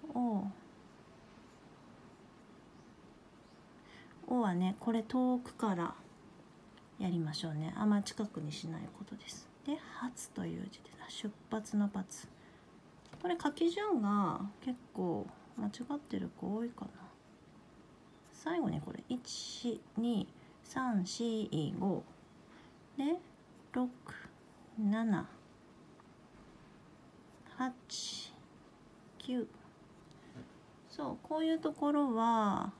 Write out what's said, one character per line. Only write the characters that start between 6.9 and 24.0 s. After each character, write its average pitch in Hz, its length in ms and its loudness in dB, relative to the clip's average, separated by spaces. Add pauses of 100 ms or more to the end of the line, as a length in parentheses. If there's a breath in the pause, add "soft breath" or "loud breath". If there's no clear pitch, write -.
や 190 100 0
り 170 120 2
ま 151 120 0
し 147 120 -4
ょ 160 60 -2
う 151 40 -4
ね。 156 220 -2
あ 208 80 0
ん 214 60 6
ま 202 120 6
近 208 240 -2
く 185 140 -6
に 151 100 -4
し 151 160 -6
な 160 120 -4
い - 40 -6 (160)
こ 202 60 -8
と 208 100 -10
で - 140 -14
す。 - 200 -14 (160)
で、 285 120 0
発 - 540 -8
と 185 140 -4
い 165 140 -4
う 190 120 -6
字 - 100 -18
で、 - 100 -20 (180)
出 - 240 -6 (180)
発 214 260 -2
の 208 180 6
発。 - 320 -6 (960 loud breath)
こ 359 60 0
れ 349 120 4
書 - 120 2
き 339 180 4
順 392 320 2
が 202 380 4 (200)
結 254 160 -4 (160)
構 185 340 0 (300)
間 208 120 -2
違 - 20 -2 (240)
っ 294 60 -2
て - 180 -4
る 185 180 -2
子 190 200 -2
多 233 80 0
い 240 60 -2
か - 160 -10
な。 - 40 -10 (1400)
最 339 280 -2
後 226 80 2
に 156 120 0
こ - 120 -8
れ、 - 160 -8
一、 - 720 -4 (160)
二、 226 300 2 (380 loud breath)
三、 233 420 2
四、 220 720 0
五。 190 240 2 (960 loud breath)
で、 294 180 4 (560)
六、 247 180 2 (840)